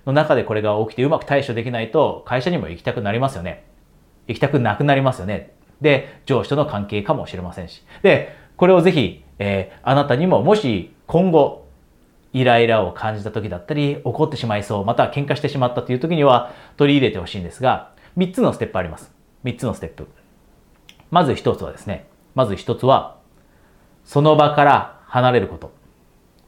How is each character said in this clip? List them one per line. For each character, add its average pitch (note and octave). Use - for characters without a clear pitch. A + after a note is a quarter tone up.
ー、 -
の C3+
中 D3+
で A#2
こ A2+
れ G#2+
が G#2+
起 A2
き -
て B2
う C#3+
ま D#3
く -
対 C#3
処 A#2+
で A2+
き B2+
な A#2+
い A2+
と、 C3+
会 B2+
社 F3+
に F3
も E2+
行 E2+
き -
た A#2+
く A#2
な G2+
り A#2
ま C3+
す -
よ F2
ね。 E2+
行 A#2
き -
た C#3
く C#3
な G#2+
く C#3+
な C#3+
り C3+
ま C3
す -
よ F2+
ね。 F#2+
で、 -
上 A#2+
司 -
と C#3+
の C#3+
関 G#2
係 G#2
か D#3
も G2
し -
れ F2+
ま F2
せ -
ん E2+
し。 -
で、 D#3+
こ F3+
れ F#3+
を F3+
ぜ E3+
ひ、 G2+
え G2
ー、 -
あ C3
な C#3+
た C#3
に D#3+
も E3+
も F#3+
し A2
今 F3+
後、 D3
イ B2+
ラ A#2+
イ A#2
ラ A2+
を F2
感 A2
じ G2+
た G#2
時 G#2+
だ F2+
っ -
た -
り、 C#3+
怒 D#3
っ D3+
て D3+
し -
ま G#2+
い G2+
そ G#2
う、 F#2+
ま A#2
た B2+
は -
喧 C#3+
嘩 C#3+
し -
て C#3+
し C#3
ま B2+
っ -
た A#2+
と B2
い -
う B2+
時 E3
に D3
は B2
取 C#3+
り C#3+
入 B2
れ G#2
て -
ほ F2
し -
い G2+
ん F2+
で F2
す -
が、 B2
三 F3+
つ C4
の E3
ス -
テ A#2
ッ -
プ -
あ F#2
り E2+
ま D#2+
す。 -
三 B2
つ -
の G2+
ス -
テ -
ッ -
プ。 -
ま F3
ず B2
一 -
つ -
は -
で -
す -
ね、 F#2+
ま C3
ず G2
一 -
つ B2
は、 C3
そ -
の D3+
場 D3
か C#3+
ら C3
離 B2+
れ A#2+
る G2
こ E2
と。 -